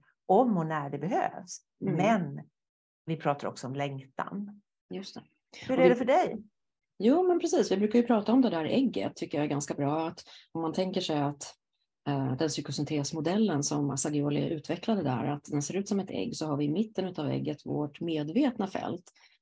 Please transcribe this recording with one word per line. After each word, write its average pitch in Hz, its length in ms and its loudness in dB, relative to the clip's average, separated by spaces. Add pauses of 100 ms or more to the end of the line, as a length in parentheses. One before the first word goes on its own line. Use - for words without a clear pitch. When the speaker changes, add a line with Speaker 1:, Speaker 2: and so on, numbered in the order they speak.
(260)
Speaker 1:
om 214 320 6
och 160 100 0
när 151 220 -2
det 143 80 -4
behövs. - 640 -4 (200)
Speaker 2:
Mm. 151 140 0
Speaker 1:
Men 175 460 2 (640)
vi 160 120 -2
pratar 143 300 -2
också - 200 -8
om 131 80 -8
längtan. 143 840 -8 (280)
Speaker 2:
Just 185 260 -12
det. - 80 -16 (440)
Speaker 1:
Hur 254 100 0
Speaker 2:
Och - 20 6
Speaker 1:
är 262 40 8
Speaker 2:
vi - 60 10
Speaker 1:
det - 60 8
för 240 100 0
dig? 285 380 2 (560)
Speaker 2:
Jo, 302 280 6
men 349 120 4
precis. 320 320 2
Vi 196 60 2
brukar 214 220 4
ju 240 60 4
prata 220 280 4
om 269 80 8
det 233 80 4
där 160 160 0
ägget, 214 500 0
tycker 165 220 -6
jag 147 80 2
är 147 40 -2
ganska 147 240 -2
bra. 151 340 0
Att 175 160 -10 (280)
om 165 100 -6
man 160 120 -2
tänker 185 280 -2
sig 156 180 0
att, 143 360 -4 (520)
eh, 135 300 0
den 160 120 0
psykosyntesmodellen 151 1120 0
som 147 260 0
Assagioli 143 640 0
utvecklade 170 500 -4
där, 127 220 0
att 143 260 -4
den 147 100 0
ser 165 140 -6
ut 196 140 -4
som 202 100 0
ett - 120 -4
ägg, 95 260 -4
så 156 100 -4
har 143 100 0
vi 147 80 0
i 147 60 0
mitten 190 360 -2
utav 165 200 -6
ägget 135 380 -4
vårt 147 360 -4
medvetna 175 640 0
fält, - 440 -8 (300)